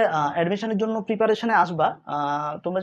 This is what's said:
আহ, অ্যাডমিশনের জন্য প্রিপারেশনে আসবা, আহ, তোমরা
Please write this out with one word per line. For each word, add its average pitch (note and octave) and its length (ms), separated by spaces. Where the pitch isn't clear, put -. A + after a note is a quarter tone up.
আহ, D3+ 280
অ্যাডমিশনের G3+ 480
জন্য A3 120
প্রিপারেশনে A3 540
আসবা, E3 260
আহ, D3 380
তোমরা F3+ 180